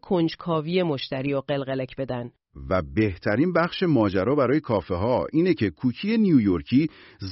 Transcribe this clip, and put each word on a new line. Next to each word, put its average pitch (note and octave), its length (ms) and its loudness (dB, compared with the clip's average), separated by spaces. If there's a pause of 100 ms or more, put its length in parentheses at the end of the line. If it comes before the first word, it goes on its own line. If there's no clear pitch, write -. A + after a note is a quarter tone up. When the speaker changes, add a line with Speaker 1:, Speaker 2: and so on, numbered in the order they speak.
Speaker 1:
کنجکاوی E3+ 800 0
مشتری C#3 500 -4
رو C3+ 80 0
قلقلک C3+ 560 -6
بدن. B2 340 -6 (400)
Speaker 2:
و F#2 120 0 (120)
بهترین G#2+ 580 0
بخش E3+ 300 -2
ماجرا A2 520 2
برای C#3+ 260 2
کافه G2+ 340 -2
ها F#2+ 380 0
اینه F3 220 2
که G2+ 160 0
کوکی G3 480 -2
نیویورکی C3 720 4 (420)